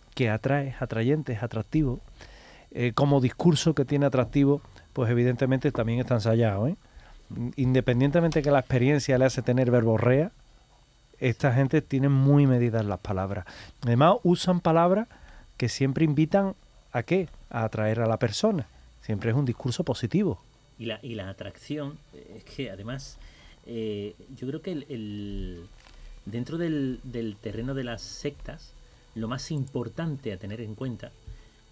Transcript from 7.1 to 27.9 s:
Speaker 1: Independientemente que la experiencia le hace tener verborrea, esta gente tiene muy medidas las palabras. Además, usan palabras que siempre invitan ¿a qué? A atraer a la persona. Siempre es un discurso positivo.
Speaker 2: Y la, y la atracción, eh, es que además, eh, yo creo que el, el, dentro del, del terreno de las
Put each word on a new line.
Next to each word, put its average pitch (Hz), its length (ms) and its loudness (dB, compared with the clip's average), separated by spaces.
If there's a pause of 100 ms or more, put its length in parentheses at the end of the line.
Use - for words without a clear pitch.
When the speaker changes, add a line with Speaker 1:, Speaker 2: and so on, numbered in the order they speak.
Speaker 1:
Independientemente 135 840 2
que 143 100 2
la 139 80 6
experiencia 131 580 2
le 127 80 4
hace 127 160 0
tener 123 300 2
verborrea, 120 600 4 (840)
esta 127 360 0
gente 139 280 2
tiene 139 280 0
muy 139 360 6
medidas 120 400 2
las 98 140 -2
palabras. 95 460 -4 (380)
Además, 127 400 4
usan 180 360 2
palabras 175 480 2 (480)
que 120 140 -2
siempre 135 340 0
invitan 160 520 2 (360)
¿a 120 120 -4
qué? 180 260 -2 (200)
A 117 140 -4
atraer 110 380 -2
a 117 40 0
la 113 140 0
persona. 147 480 0 (340)
Siempre 110 280 -4
es 113 80 2
un 143 80 0
discurso 123 400 -4
positivo. 139 560 -2 (360)
Speaker 2:
Y 113 100 -10
la, 110 140 -8
y 117 140 -10
la 95 140 -8
atracción, 143 680 -10 (160)
eh, - 260 -20
es - 40 -20
que - 260 -12
además, 107 480 -12 (480)
eh, 107 480 -6 (220)
yo 127 120 -12
creo 143 140 -6
que 190 120 -8
el, 147 160 -8
el, 101 760 -8 (600)
dentro 123 320 -6
del, 147 460 -2
del 113 340 -8
terreno 113 360 -8
de 135 120 -6
las 117 160 -8